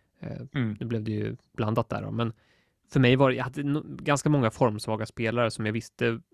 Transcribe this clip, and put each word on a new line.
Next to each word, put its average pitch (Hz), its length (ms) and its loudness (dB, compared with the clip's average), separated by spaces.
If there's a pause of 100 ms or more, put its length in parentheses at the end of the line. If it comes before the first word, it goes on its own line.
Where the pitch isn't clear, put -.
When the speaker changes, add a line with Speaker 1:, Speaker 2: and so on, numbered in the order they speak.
(200)
Speaker 1:
Eh, - 200 -10 (140)
Speaker 2:
Mm. 110 260 -2
Speaker 1:
nu 123 60 -6
blev 113 180 -4
det 110 80 -4
ju 107 240 -4 (160)
blandat 110 360 0
där - 140 -4
då, 104 80 -8
men 113 220 -2 (600)
för 147 80 4
mig 127 160 8
var 135 140 6
det, 123 60 0
jag 127 80 -4
hade 131 180 -6
no-, 143 400 -4
ganska 143 260 0
många 135 220 4
formsvaga 107 560 0
spelare 113 440 0
som 110 160 -4
jag 107 60 0
visste 117 480 -2 (140)